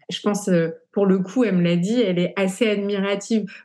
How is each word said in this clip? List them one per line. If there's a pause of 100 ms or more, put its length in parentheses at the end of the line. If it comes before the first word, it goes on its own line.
je
pense,
euh, (220)
pour
le
coup,
elle
me
l'a
dit,
elle
est
assez
admirative, (200)